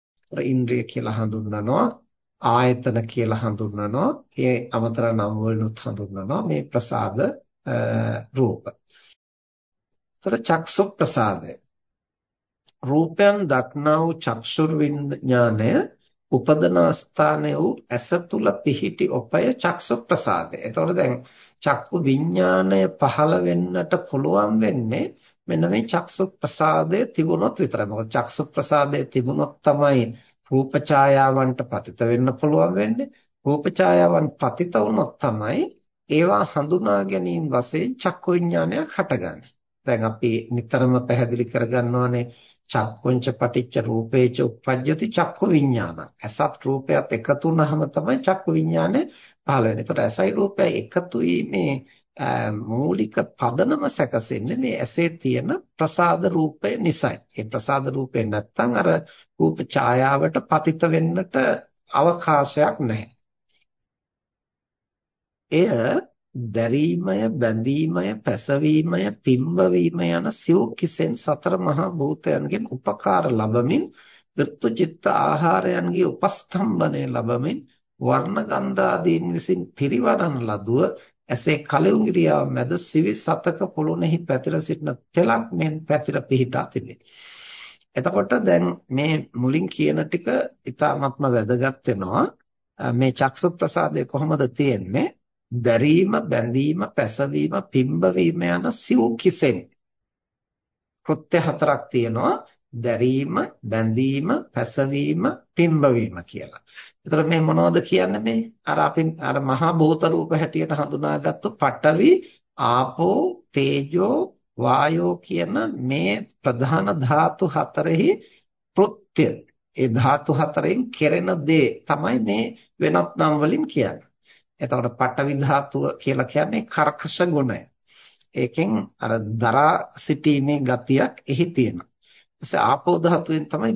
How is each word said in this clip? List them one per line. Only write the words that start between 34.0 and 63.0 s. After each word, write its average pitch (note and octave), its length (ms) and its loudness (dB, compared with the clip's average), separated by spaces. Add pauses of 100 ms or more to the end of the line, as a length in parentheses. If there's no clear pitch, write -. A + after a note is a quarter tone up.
පතිත - 420 -2
වුණොත් C#3 420 0
තමයි A2+ 420 -2 (520)
ඒවා F#3 360 2
හඳුනා F#3 560 0
ගැනීම F3+ 460 -2
වශයෙන් D3 480 -2
චක්කු - 340 -4
විඥානයක් F3 600 0
හටගන්නේ. F2+ 600 -4 (360)
දැන් A#2 180 0
අපි A2+ 260 -2 (180)
නිතරම B2+ 520 0
පැහැදිලි A#2+ 440 -2
කරගන්නවානේ B2 800 -2 (460)
චක්කුංච A#2+ 600 -2
පටිච්ච B2 500 -2
රූපේච A#2 580 0
උප්පජ්ජති C3 720 -2
චක්කු - 380 -2
විඥාන. B2 520 2 (180)
ඇසත් D3 440 -4
රූපයත් C#3 480 -2
එකතු C3+ 380 -2
වුනහම D#3 400 2
තමයි E3+ 320 -2
චක්කු F#3+ 320 -2
විඥානය E3 500 0 (400)
පහළ C3+ 220 0
වෙන්නේ. A2 160 0
ඒතර - 200 -4
ඇසයි E3 340 0
රූපයයි - 440 0
එකතු - 420 -4
වීමේ, E3+ 540 0 (440)
අ, C#3 120 -4 (340)
මූලික D#3 520 -2 (200)
පදනම F#3+ 520 0
සැකසෙන්නේ B2+ 720 -2
මේ B3 200 -2
ඇසේ E3+ 340 -2
තියෙන C3+ 380 -2 (220)
ප්‍රසාද E3+ 560 0
රූපය E3+ 480 0
නිසායි. E3+ 440 -2 (120)
ඒ A#2+ 140 -8
ප්‍රසාද B2+ 420 -4
රූපය C3+ 360 -4
නැත්තම් G#2+ 500 -2
අර - 160 0 (460)
රූප D#3+ 300 2
ඡායාවට C#3 720 2 (100)
පතිත D#3+ 380 0
වෙන්නට E3 500 0 (560)
අවකාශයක් D#3 880 2
නැහැ. A2 280 -4 (2500)